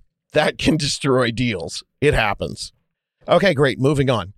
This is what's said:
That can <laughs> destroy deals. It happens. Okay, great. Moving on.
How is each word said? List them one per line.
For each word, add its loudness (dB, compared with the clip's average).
That 0
can 0
<laughs> -
destroy 0
deals. -6
It 2
happens. -4
Okay, 4
great. 0
Moving 2
on. -2